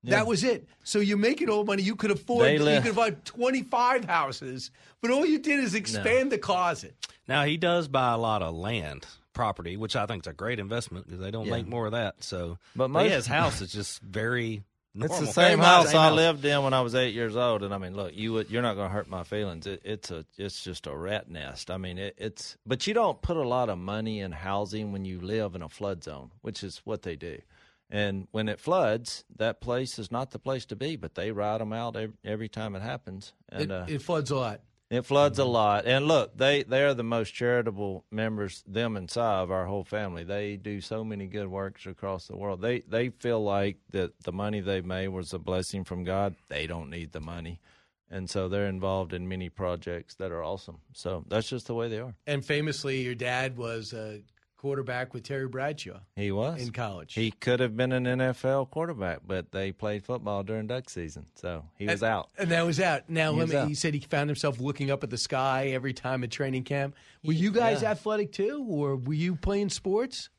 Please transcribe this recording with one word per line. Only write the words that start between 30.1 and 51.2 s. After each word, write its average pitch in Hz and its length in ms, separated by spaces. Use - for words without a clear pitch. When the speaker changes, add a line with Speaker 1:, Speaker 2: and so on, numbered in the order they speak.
Speaker 1:
not 127 200
the - 80
place 131 280
to 107 80
be, 151 200
but 90 200
they 98 160
ride 107 300
'em 107 120
out 117 220
ev-, 110 280
every 107 260
time 110 260
it 92 60
happens. 104 520
And, - 140
Speaker 2:
It, - 80
Speaker 1:
uh, 90 160
Speaker 2:
it 156 140
floods 156 300
a 143 60
lot. 120 240
Speaker 1:
It 123 140
floods 143 340
a 139 60
Speaker 3:
Mm-hmm. 127 80
Speaker 1:
lot. 104 340
And 135 220
look, 147 280
they, 139 280
they 131 200
are 143 120
the 120 80
most 113 320
charitable 107 760
members, 107 560
them 110 300
and 90 120
Si, - 100
of 98 320
our 92 160
whole 98 160
family. 92 400
They 101 340
do 98 240
so 110 220
many 101 240
good 101 200
works 98 380
across 95 420
the 101 80
world. 95 260
They, 120 200
they 120 280
feel 117 340
like 101 340
that 92 320
the 90 80
money 104 300
they 95 200
made 92 280
was 92 240
a 90 60
blessing 92 440
from 90 200
God. 95 320
They 76 180
don't 82 220
need 80 220
the 78 100
money. 85 380
And 92 200
so 95 200
they're 101 180
involved 95 460
in 90 140
many 92 220
projects 87 680
that 92 160
are 85 120
awesome. 85 360
So 90 340